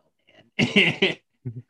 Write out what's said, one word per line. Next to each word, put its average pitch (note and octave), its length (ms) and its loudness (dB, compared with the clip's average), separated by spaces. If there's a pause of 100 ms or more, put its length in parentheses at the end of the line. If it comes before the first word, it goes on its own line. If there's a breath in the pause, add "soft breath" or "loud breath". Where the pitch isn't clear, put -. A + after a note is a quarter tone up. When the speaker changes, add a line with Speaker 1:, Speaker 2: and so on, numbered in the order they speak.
(580)
Speaker 1:
don't - 180 0
know, G3+ 80 6
man. E3+ 380 0
<laughs> - 60 -20 (200)
Speaker 2:
Mm-hmm. A#2+ 120 -12 (100)